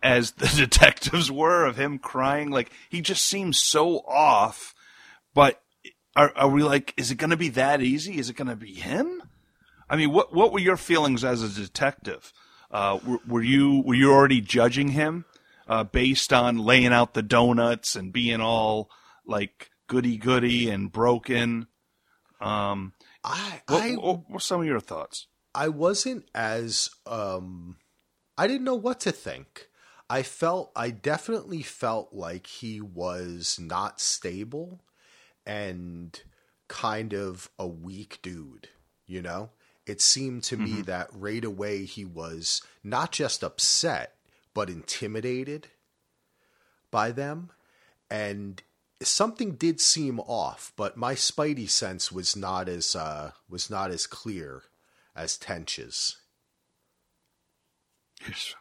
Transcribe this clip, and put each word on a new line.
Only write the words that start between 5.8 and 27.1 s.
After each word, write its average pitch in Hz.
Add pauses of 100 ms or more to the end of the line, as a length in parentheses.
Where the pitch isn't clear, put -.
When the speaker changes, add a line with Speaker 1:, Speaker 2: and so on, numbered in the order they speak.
Speaker 1:
are, 147
are 139
we 143
like, 143
is 123
it 135
gonna 156
be 160
that 131
easy? 151
Is 123
it 120
gonna 123
be -
him? 302 (680)
I 143
mean, 151
what, 180
what 185
were 196
your 180
feelings 143
as 123
a 110 (120)
detective? 101 (380)
Uh, 98
were, 123 (100)
were 120
you, 139
were 131
you 135
already 135
judging 123
him, 156 (440)
uh, 110
based 131
on 123
laying 123
out 120
the 110
donuts 120
and 95
being 117
all, 110 (360)
like, 104 (160)
goody-goody 120
and 98
broken? 117 (760)
Um, 101 (280)
Speaker 2:
I, 185
Speaker 1:
what, 165
Speaker 2:
I 240
Speaker 1:
what 180
were 190
some 180
of 165
your 131
thoughts? - (280)
Speaker 2:
I 147
wasn't 190
as, 113 (180)
um, 92 (600)